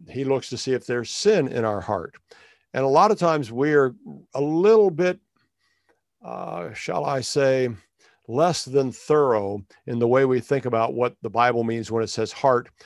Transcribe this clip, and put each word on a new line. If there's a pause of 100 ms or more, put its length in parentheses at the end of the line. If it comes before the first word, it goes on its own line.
he
looks
to
see
if
there's
sin
in
our
heart?" (580)
And
a
lot
of
times
we're (400)
a
little
bit, (1040)
uh,
shall
I
say, (580)
less
than
thorough (220)
in
the
way
we
think
about
what
the
Bible
means
when
it
says
heart, (160)